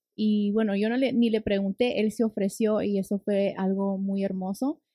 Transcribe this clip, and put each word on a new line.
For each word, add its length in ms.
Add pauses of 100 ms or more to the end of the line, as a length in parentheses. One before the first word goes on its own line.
(180)
Y 340
bueno, 240
yo 140
no 80
le, 160
ni 160
le 120
pregunté, 600
él 100
se 120
ofreció 580
y 160
eso 220
fue 380
algo 420
muy 240
hermoso 580 (140)